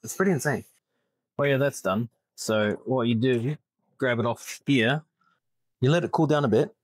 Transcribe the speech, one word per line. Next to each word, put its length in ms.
It's 120
pretty 160
insane. 340
Well, 100
yeah, 100
that's 240
done. 280
So 500
what 220
you 80
do, 420
grab 220
it 60
off 420
here, 360
you 80
let 140
it 80
cool 160
down 180
a 20
bit. 360